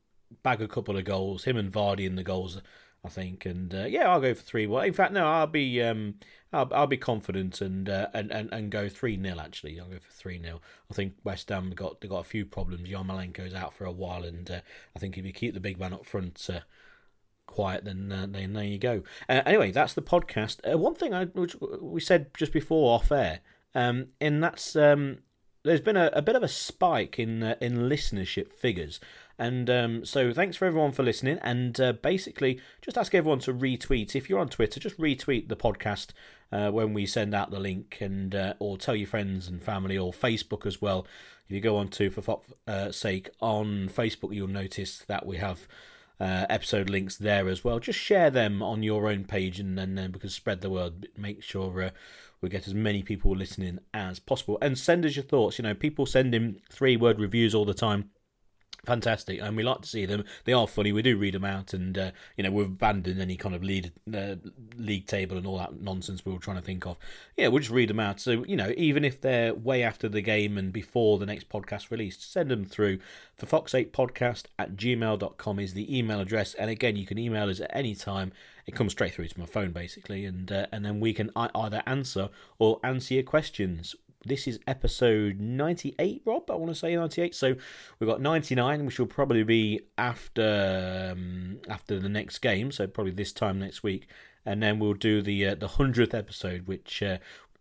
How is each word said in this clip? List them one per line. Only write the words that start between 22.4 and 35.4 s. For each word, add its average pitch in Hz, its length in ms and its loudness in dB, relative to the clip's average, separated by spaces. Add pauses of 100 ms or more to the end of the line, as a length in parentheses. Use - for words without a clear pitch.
before 147 440 6
off - 160 4
air, 101 260 2 (340)
um, 123 360 0 (120)
and 151 220 4
that's, - 320 -2
um, 143 440 6 (440)
there's 156 180 6
been 214 160 2
a, 170 160 6
a 147 100 4
bit 220 120 4
of 247 80 4
a 165 60 2
spike - 720 0
in, 113 240 0
uh, 110 160 2
in 120 280 2
listenership 104 640 -2
figures. 87 460 -2 (400)
And, 123 320 0
um, 117 340 2
so 123 280 2
thanks 175 240 0
for - 80 0
everyone 156 280 4
for 135 100 0
listening. 131 400 2
And, 120 380 0
uh, 127 120 4
basically, 139 680 0 (220)
just - 160 -6
ask 208 160 2
everyone 156 260 4
to 131 140 -2
retweet. 127 600 0
If 131 120 -6
you're 190 120 2
on 151 80 0
Twitter, - 320 0
just - 180 -8
retweet 139 500 0